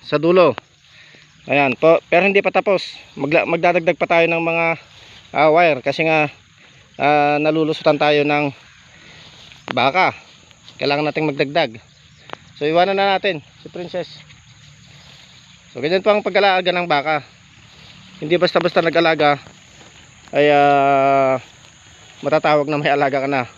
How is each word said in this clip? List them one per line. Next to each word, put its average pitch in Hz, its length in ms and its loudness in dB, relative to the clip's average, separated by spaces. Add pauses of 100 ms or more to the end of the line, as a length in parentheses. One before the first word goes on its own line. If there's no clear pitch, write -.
sa - 160 -6
dulo. 170 320 2 (960)
Ayan, 135 240 0
po, 160 320 4
pero 170 160 2
hindi 196 160 0
pa 190 160 -2
tapos. 190 400 -2 (240)
Magla-, 143 320 -2
magdadagdag 170 480 0
pa 165 80 -4
tayo 170 240 2
ng 165 80 -4
mga, 165 280 -2 (680)
ah, 156 160 2
wire 156 320 2
kasi 151 240 -2
nga, 156 240 0 (720)
ah, 147 400 2
nalulusutan 156 560 0
tayo 147 240 2
ng 147 320 -2 (1200)
baka. 139 400 0 (640)
Kailangan 143 320 -2
nating 151 240 -4
magdagdag. 139 480 -4 (720)
So, 147 160 -4
iwanan 185 240 2
na 196 240 0
natin 180 240 -4 (160)
si - 160 -20
Princess. 175 480 -12 (1500)
So, 123 80 -10
ganyan 185 240 -2
po 208 80 4
ang 208 80 0
pag-alaga 185 480 0
ng 175 160 -4
baka. 147 400 -2 (960)
Hindi 165 160 0
basta-basta 175 400 0
nag-alaga 156 640 0 (880)
ay, 147 160 2
ah, 139 960 2 (800)
matatawag 151 480 0
na 147 80 -2
may 147 160 0
alaga 139 240 -2
ka 135 80 -4
na. 135 320 -4